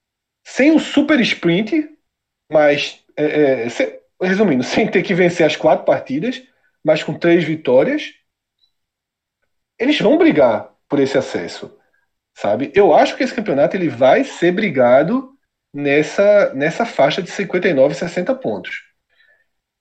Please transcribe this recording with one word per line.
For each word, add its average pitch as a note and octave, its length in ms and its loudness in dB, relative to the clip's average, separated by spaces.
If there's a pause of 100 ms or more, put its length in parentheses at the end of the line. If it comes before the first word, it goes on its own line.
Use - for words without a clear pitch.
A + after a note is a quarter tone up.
(440)
sem C#4+ 280 2
o D4+ 60 4
super - 420 0
sprint, A3 680 -2 (640)
mas, D3 500 0 (140)
é, C#3+ 480 0
é, A#2+ 40 -6
se-, - 320 -6 (280)
resumindo, F#3 340 0
sem - 260 -2
ter F3+ 140 0
que F#3 120 -4
vencer E3+ 320 2
as - 100 -2
quatro - 280 0
partidas, E3 580 -4 (400)
mas D#3 200 2
com D#3 120 -6
três E3+ 300 2
vitórias, D#3 720 0 (1600)
eles C4+ 200 0
vão C4+ 200 4
brigar C#3 540 2 (160)
por D3 120 0
esse C3 180 0
acesso, - 580 -8 (600)
sabe? - 380 -4
Eu F#3+ 200 4
acho A#3+ 220 2
que C#4 80 -2
esse B3 100 -6
campeonato D#3 420 -2
ele F3 120 -2
vai C3 360 2
ser - 280 -2
brigado E3 840 0 (360)
nessa, D3+ 840 0
nessa D#3+ 320 -2
faixa - 360 0
de F3 80 -12
cinquenta F#3+ 380 -4
e E3+ 60 0
nove, C#3 200 2
sessenta F3+ 400 -4
pontos. - 480 -8 (1000)